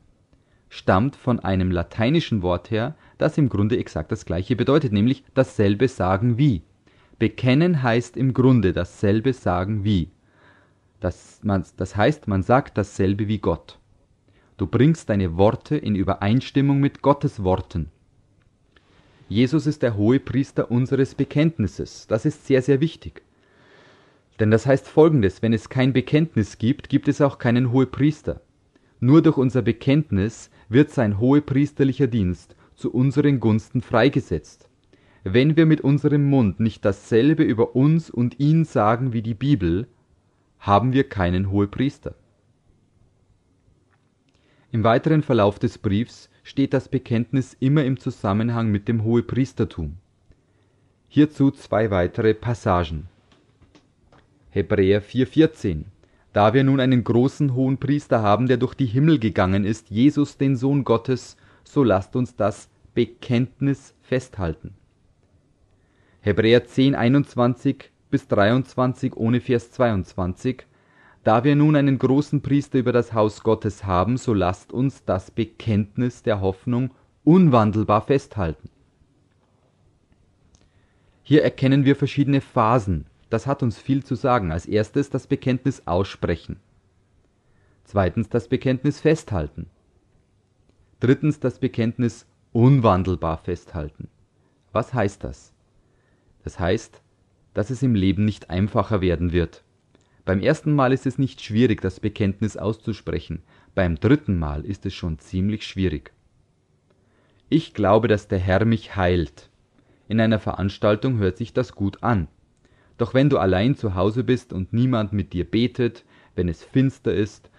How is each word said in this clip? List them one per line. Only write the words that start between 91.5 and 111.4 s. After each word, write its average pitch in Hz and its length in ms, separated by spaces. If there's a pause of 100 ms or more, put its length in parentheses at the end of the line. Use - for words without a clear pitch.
Bekenntnis 117 720 (240)
unwandelbar 95 840
festhalten. - 680 (640)
Was - 240
heißt - 300
das? - 280 (920)
Das - 160
heißt, 92 420 (500)
dass 101 180
es 127 120
im 123 140
Leben 95 280
nicht - 240
einfacher 98 520
werden 87 320
wird. 85 320 (600)
Beim 95 160
ersten 147 340
Mal 131 180
ist 135 140
es 127 120
nicht 135 220
schwierig, 113 400
das - 200
Bekenntnis 104 560
auszusprechen. 87 840 (340)
Beim 87 200
dritten 110 420
Mal 76 260
ist - 200
es 95 100
schon 80 240
ziemlich 101 460
schwierig. 90 480 (1400)
„Ich - 260
glaube, 110 340
dass 104 200
der 95 120
Herr 95 240
mich 113 320
heilt.“ 90 540 (580)
In 110 120
einer 110 200
Veranstaltung 107 800
hört 95 180
sich - 160